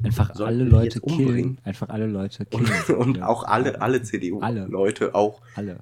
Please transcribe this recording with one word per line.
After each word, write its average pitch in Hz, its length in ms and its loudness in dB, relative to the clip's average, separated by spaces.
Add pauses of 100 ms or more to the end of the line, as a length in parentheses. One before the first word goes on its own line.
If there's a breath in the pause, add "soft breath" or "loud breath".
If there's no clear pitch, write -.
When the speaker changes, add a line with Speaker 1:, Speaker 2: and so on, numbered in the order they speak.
Speaker 1:
Einfach 107 320 0
Speaker 2:
sollten 110 200 -2
Speaker 1:
alle 127 100 2
Speaker 2:
die 123 60 2
Speaker 1:
Leute 117 140 8 (140)
Speaker 2:
jetzt - 40 -6
umbringen. 135 320 2
Speaker 1:
killen. 127 280 -2
Einfach 98 260 -8
alle 110 180 -4
Leute 101 380 -6
killen. 117 200 -2 (240)
Speaker 2:
Und, - 0 -
<laughs> 120 180 2
und 131 100 0
Speaker 1:
Ja. - 100 -4
Speaker 2:
auch 113 180 0
alle, 127 360 0
alle - 0 -
Speaker 1:
Alle. 123 220 0
Speaker 2:
C-D-U-Leute 98 1120 -2
auch. 104 260 2 (140 loud breath)
Speaker 1:
Alle. 101 260 -8